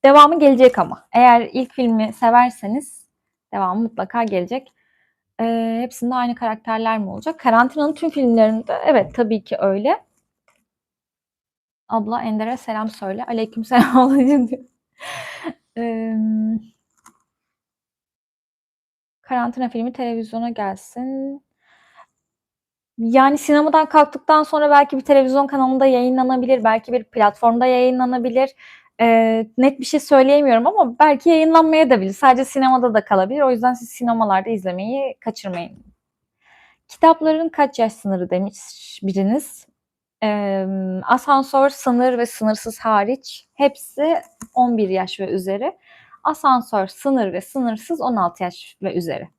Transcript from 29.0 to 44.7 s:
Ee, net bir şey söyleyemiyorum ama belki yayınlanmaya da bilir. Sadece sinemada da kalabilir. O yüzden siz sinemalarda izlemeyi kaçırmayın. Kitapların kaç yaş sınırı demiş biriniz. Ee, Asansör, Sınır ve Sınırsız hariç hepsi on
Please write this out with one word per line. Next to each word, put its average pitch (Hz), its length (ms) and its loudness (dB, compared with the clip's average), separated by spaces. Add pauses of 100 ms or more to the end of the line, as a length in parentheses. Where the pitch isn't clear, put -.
Ee, 226 460 2 (100)
net 269 220 2
bir 262 60 -8
şey 302 140 -2
söyleyemiyorum 269 680 4
ama 330 320 0
belki 302 300 4
yayınlanmaya 320 600 4
da 233 120 4
bilir. 190 120 -4
Sadece 262 320 4
sinemada 262 480 0
da 214 120 0
kalabilir. 208 360 0
O 262 100 2
yüzden 247 220 0
siz 240 160 -12
sinemalarda 220 600 -2
izlemeyi 214 680 -6
kaçırmayın. 185 640 -12 (1040)
Kitapların 320 640 2
kaç 285 300 -2
yaş 220 140 -2
sınırı 190 360 -6
demiş - 760 -10
biriniz. 196 640 -4 (560)
Ee, 202 420 -2 (380)
Asansör, 269 640 0
Sınır 247 480 -2
ve 240 80 -2
Sınırsız 214 540 -6
hariç 220 760 -4
hepsi 285 680 -2 (320)
on 247 240 0